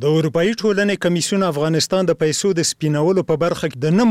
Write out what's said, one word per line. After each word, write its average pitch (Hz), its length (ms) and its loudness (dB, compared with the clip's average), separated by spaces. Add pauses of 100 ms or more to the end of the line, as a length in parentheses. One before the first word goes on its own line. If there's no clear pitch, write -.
د 151 140 2
اروپایي 165 420 0
ټولنې 202 460 0
کمیسیون 175 420 0
افغانستان 160 640 0
د 156 120 0
پیسو 156 380 0
د - 100 -2
سپینولو 156 600 0
په 147 100 0
برخه - 240 -2
کې 127 160 -6
د 165 160 2
نه 240 120 4